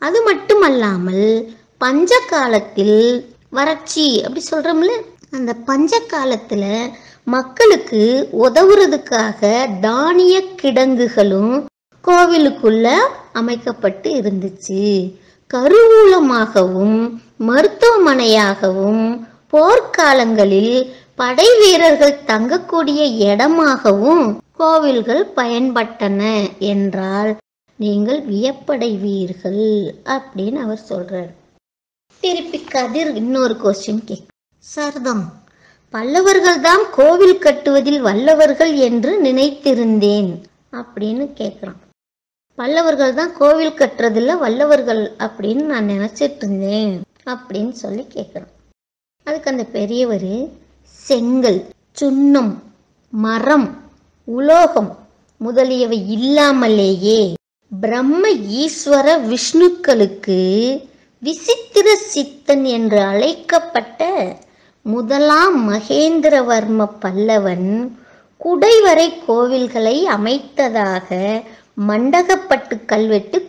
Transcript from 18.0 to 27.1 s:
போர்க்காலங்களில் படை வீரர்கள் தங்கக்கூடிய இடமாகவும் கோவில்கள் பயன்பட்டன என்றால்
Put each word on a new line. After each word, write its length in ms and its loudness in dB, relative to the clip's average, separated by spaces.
போர்க்காலங்களில் 1200 2
படை 260 2
வீரர்கள் 680 4
தங்கக்கூடிய 760 -2
இடமாகவும் 920 2
கோவில்கள் 640 0
பயன்பட்டன 840 -2
என்றால் 800 -4